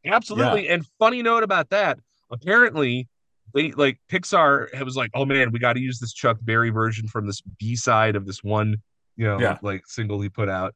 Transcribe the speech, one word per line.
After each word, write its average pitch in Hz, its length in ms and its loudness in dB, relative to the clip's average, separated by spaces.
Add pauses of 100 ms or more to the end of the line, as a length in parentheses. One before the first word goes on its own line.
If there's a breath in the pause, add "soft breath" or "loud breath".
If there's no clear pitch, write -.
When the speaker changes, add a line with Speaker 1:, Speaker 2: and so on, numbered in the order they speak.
Speaker 1:
Absolutely. 208 600 2
Speaker 2:
Yeah. 175 80 2
Speaker 1:
And 165 100 -4 (120)
funny 240 240 2
note 233 220 2
about 190 280 0
that, 196 280 0 (320)
apparently, 147 800 2 (440)
they, 151 180 0
like, 139 280 0 (100)
Pixar 170 600 2 (160)
was 127 100 -8
like, 123 180 -4
"Oh, 135 120 0
man, 135 260 2
we 117 80 -2
gotta 123 220 2
use 127 180 -6
this 120 140 -8
Chuck 117 280 0
Berry 113 280 2
version 110 400 -2
from 107 180 -6
this 101 140 -8 (180)
B-side 110 560 0
of 98 100 -4
this 98 200 -10
one, 107 320 0 (400)
you 113 80 -2
know, 104 160 0
Speaker 2:
Yeah. 104 200 0
Speaker 1:
like, 98 260 -4
single 104 340 -6
he 101 80 -4
put 104 180 -4
out." 95 280 -4